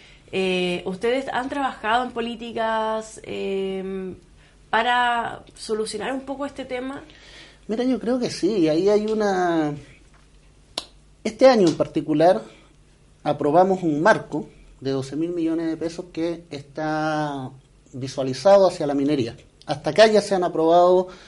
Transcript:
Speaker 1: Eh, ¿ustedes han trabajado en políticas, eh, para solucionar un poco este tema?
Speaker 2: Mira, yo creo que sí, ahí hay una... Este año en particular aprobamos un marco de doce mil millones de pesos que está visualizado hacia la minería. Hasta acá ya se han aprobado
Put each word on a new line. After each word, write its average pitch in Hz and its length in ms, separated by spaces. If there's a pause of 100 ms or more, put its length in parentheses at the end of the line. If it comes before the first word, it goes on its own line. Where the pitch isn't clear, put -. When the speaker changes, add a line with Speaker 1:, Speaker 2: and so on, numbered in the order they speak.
(320)
Speaker 1:
Eh, 185 540
¿ustedes 233 460
han 262 180
trabajado 254 560
en 247 60
políticas, 220 1120
eh, 190 880 (560)
para 240 760 (120)
solucionar 214 580
un 262 80
poco 269 240
este 277 200
tema? 262 380 (640)
Speaker 2:
Mira, 220 160
yo 254 160
creo 240 200
que 220 100
sí, 202 380
ahí 165 220
hay 214 180
una... 180 640 (1500)
Este 233 240
año 220 200
en 156 80
particular 156 640 (840)
aprobamos 170 600
un 151 180
marco 170 460 (340)
de 131 100
doce 135 240
mil 165 160
millones 165 360
de 160 100
pesos 165 340
que 170 380
está 151 1040 (400)
visualizado 135 760
hacia 165 200
la 143 60
minería. 139 420 (300)
Hasta 151 240
acá 185 180
ya 214 140
se 202 140
han 180 80
aprobado 175 640 (200)